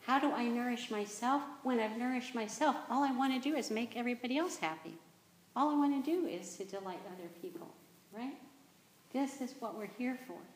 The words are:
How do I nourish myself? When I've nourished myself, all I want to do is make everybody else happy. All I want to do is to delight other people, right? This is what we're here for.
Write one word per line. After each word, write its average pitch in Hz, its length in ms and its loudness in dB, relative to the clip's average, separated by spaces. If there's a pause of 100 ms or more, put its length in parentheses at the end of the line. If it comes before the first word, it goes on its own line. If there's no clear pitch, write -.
How 262 120 6
do 294 140 4
I 240 160 0
nourish 240 420 0
myself? 233 520 0 (200)
When 254 180 2
I've 214 160 0
nourished 247 380 -2
myself, 233 420 2 (140)
all 262 120 4
I 269 100 4
want 262 200 4
to 262 180 2
do 311 60 2
is 226 140 -2
make 226 260 -2
everybody 247 400 0
else 330 220 0
happy. 160 380 -4 (600)
All 285 140 4
I 294 40 2
want 285 300 4
to 302 60 0
do 339 160 4
is 185 300 -6
to 196 100 -4
delight 190 340 -6 (100)
other 180 180 -10 (120)
people, 170 280 -10 (460)
right? 254 200 -6 (800)
This 277 260 0
is 247 200 -4
what 214 180 -4
we're 202 180 -4
here 254 300 -2
for. 170 100 -10 (200)